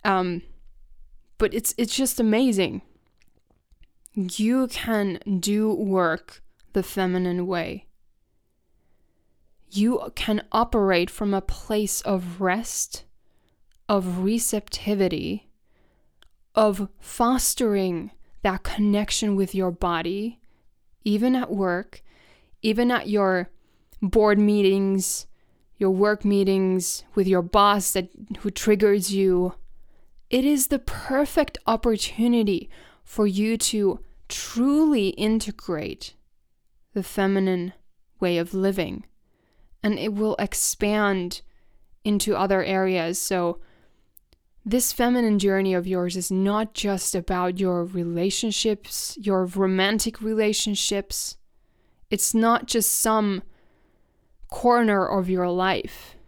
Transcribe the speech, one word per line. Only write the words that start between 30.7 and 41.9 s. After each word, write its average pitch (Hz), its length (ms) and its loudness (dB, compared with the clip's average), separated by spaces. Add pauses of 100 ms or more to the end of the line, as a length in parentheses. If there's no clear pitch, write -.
perfect - 800 -2 (100)
opportunity 226 1040 0 (340)
for 208 240 0
you 208 300 0
to 202 420 0 (300)
truly 277 800 2
integrate - 1080 -4 (760)
the 190 100 -2
feminine 190 720 0 (460)
way 175 180 2
of 175 160 -2
living, 190 520 -2 (800)
and 208 140 0
it 208 160 -4
will 214 240 -2
expand 202 1040 -2 (600)